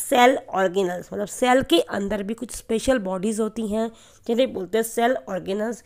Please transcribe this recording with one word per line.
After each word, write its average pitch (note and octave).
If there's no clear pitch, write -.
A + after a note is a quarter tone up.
cell B3+
organelles। F3+
मतलब G3+
सेल B3+
के E4
अंदर G3+
भी G3
कुछ -
स्पेशल A#3
बॉडीज़ F#3+
होती A3
हैं A3
जिन्हें A#3+
बोलते F#3
हैं A3+
सेल A#3
ऑर्गेनल्स, G3+